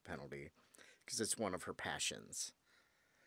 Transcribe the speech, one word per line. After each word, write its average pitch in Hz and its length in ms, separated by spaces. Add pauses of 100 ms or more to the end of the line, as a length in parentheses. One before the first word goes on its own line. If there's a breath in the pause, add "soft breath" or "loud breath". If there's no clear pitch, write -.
penalty, 71 460 (560)
'cause - 140
it's - 180
one 98 160
of 85 80
her 95 100
passions. - 800 (760)